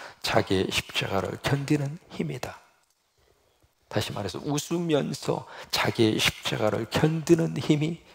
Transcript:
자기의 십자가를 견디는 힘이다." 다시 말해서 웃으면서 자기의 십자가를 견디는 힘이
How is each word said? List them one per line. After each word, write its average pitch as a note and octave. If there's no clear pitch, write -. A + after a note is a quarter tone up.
자기의 G2
십자가를 G2
견디는 C#3+
힘이다." -
다시 -
말해서 G2+
웃으면서 D3
자기의 A2
십자가를 A2
견디는 D#3+
힘이 D#3